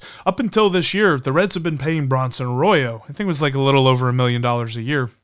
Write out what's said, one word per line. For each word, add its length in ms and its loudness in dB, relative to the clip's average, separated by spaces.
Up 140 0
until 320 2
this 240 0
year, 240 2
the 140 -4
Reds 220 2
have 100 -6
been 120 -2
paying 300 -2
Bronson 400 -2
Arroyo, 580 0
I 40 -20
think 120 -12
it 60 -4
was, 160 -2
like, 120 0
a 60 -2
little 280 4
over 200 2
a 40 0
million 300 0
dollars 340 -2
a 60 -8
year. 280 -2